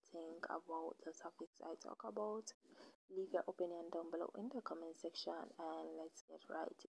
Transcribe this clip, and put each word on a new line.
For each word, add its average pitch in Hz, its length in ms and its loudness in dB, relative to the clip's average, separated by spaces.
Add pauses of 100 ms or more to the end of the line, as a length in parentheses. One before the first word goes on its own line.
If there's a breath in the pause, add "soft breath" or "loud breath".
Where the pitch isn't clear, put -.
(100)
think 165 400 -6
about 165 560 0
the 165 80 -4
topics - 480 -8
I 165 160 -2
talk - 240 -8
about. 214 480 2 (640 loud breath)
Leave 190 160 4
your 175 160 6
opinion 170 480 2
down 165 160 2
below 165 160 4 (100)
in 208 140 0
the 269 100 2
comment 165 380 -2
section, 170 400 0
and 160 480 0 (160)
let's - 240 -8
get 160 240 -12
right 160 240 2 (160)